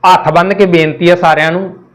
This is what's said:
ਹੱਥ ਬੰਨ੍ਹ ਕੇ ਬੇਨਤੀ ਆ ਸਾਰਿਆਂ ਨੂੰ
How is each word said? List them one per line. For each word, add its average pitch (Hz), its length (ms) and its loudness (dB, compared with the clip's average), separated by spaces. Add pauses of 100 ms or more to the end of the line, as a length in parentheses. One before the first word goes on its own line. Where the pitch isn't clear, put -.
(140)
ਹੱਥ 160 180 0
ਬੰਨ੍ਹ 175 220 0
ਕੇ 196 120 2
ਬੇਨਤੀ 170 440 0
ਆ 180 60 4
ਸਾਰਿਆਂ 160 360 0
ਨੂੰ 180 220 -8 (220)